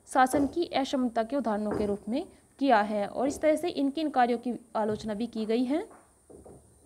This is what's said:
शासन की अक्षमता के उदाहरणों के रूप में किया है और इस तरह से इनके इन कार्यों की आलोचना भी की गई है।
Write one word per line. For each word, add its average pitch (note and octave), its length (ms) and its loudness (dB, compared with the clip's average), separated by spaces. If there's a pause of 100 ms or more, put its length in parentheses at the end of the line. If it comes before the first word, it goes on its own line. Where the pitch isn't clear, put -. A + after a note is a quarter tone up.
शासन C#4 400 4
की E4+ 180 -2
अक्षमता B3+ 580 -2
के B3 140 -4
उदाहरणों G#3+ 340 -2
के G#3 160 0
रूप G3+ 220 -2
में D4 180 -4 (320)
किया B3+ 220 6
है G#3 260 0
और B3+ 220 -2
इस - 120 -6
तरह D#4 160 4
से E4 120 -2
इनके C#4 320 -2
इन D4+ 100 -2
कार्यों A#3+ 280 2
की A#3+ 160 -4 (220)
आलोचना G#3+ 380 -2
भी A3+ 120 -4
की A3 200 -6
गई A#3 180 2
है। D#4+ 240 -2 (960)